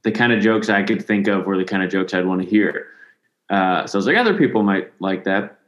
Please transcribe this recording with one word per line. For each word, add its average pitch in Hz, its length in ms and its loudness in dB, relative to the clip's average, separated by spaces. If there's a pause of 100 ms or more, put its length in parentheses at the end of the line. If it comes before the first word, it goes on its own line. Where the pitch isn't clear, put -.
the 110 100 0
kind 120 200 2
of 107 100 2
jokes 110 260 2
I 101 140 2
could 101 220 -2
think 101 220 0
of 98 200 0
were 95 100 -2
the 92 80 -2
kind 95 180 -4
of 92 80 -4
jokes 95 240 -4
I'd 90 120 0
wanna 92 180 -2
hear. 98 420 0 (640)
Uh, 92 380 0
so - 100 -6
I - 20 2
was 95 80 0
like, 156 100 2
"Other 220 200 2
people 113 260 2
might 98 380 0
like 95 240 -4
that." 98 440 -2